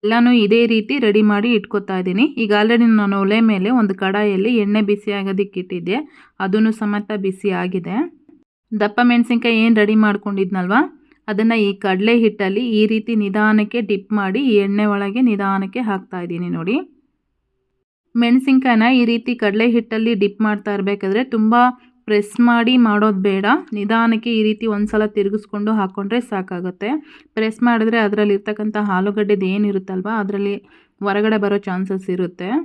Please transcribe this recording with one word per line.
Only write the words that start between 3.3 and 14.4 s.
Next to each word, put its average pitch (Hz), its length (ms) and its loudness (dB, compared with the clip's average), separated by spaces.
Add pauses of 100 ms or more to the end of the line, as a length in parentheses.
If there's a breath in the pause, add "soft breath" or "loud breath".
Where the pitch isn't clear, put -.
ಮೇಲೆ 196 180 0 (120)
ಒಂದು 190 220 0
ಕಡಾಯಿಯಲ್ಲಿ 202 500 0 (100)
ಎಣ್ಣೆ 208 260 0
ಬಿಸಿ 208 300 -2
ಆಗೋದಕ್ಕೆ 196 440 -4
ಇಟ್ಟಿದ್ದೆ, 180 360 -4 (460 loud breath)
ಅದನ್ನು 214 340 2
ಸಮೇತ 208 460 -4
ಬಿಸಿ 190 260 -4 (100)
ಆಗಿದೆ. 180 360 -6 (720)
ದಪ್ಪ 208 280 -2 (120)
ಮೆಣಸಿನ್ಕಾಯಿ 233 540 2
ಏನ್ 226 160 4
ರೆಡಿ 214 240 4
ಮಾಡ್ಕೊಂಡಿದ್ನಲ್ವಾ, 196 760 0 (460 soft breath)
ಅದನ್ನ 220 260 0 (140)
ಈ - 20 0 (160)
ಕಡಲೆ 196 280 2 (100)
ಹಿಟ್ಟಲ್ಲಿ 208 400 0 (160)
ಈ - 20 4 (120)
ರೀತಿ 220 200 -4 (120)
ನಿಧಾನಕ್ಕೆ 214 560 0 (100)
ಡಿಪ್ 196 180 -4 (100)
ಮಾಡಿ 196 200 -2 (120)